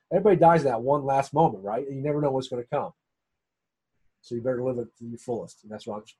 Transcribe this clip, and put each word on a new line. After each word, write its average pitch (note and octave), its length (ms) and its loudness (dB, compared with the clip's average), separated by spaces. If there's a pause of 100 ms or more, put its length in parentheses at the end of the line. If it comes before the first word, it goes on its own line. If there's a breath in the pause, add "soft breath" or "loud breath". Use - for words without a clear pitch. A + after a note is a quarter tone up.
(120)
everybody F#3+ 240 4
dies E3 240 8
in C#3 80 0
that A#2 120 -2
one C#3 240 0
last C3+ 300 0
moment, C#3+ 300 2
right? A2+ 200 -4
And C#3 120 -10
you C3+ 60 -8
never D3 180 -2
know D3 100 2
what's C3 160 -2
gonna B2 160 -8
come. A#2 300 -6 (1300)
So - 160 -10
you A#2 60 -6
better B2 200 -2
live B2+ 160 -2
it A2+ 200 -10
to A#2 80 -16
your A#2 120 -12
fullest. A2 460 -8
And G#2+ 80 -16
that's G#2+ 160 -12
what G#2+ 160 -10 (160)